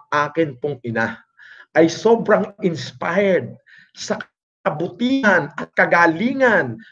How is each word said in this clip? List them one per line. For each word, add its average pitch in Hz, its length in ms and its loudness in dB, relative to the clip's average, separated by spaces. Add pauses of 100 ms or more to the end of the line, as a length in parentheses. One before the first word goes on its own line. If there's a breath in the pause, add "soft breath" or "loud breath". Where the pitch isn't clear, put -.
(120)
akin 147 480 -4
pong 147 240 -8
ina 113 320 -4 (600 loud breath)
ay 160 120 6
sobrang 208 640 0 (120)
inspired 170 920 -2 (400 soft breath)
sa - 240 -8 (480)
kabutihan 185 880 0
at - 160 -12
kagalingan 175 1040 2 (160 loud breath)